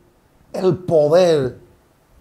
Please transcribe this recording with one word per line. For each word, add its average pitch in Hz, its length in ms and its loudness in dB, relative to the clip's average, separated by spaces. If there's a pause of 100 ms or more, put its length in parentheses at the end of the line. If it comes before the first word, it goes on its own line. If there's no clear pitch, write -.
(540)
El 190 240 -2
poder 156 880 0 (560)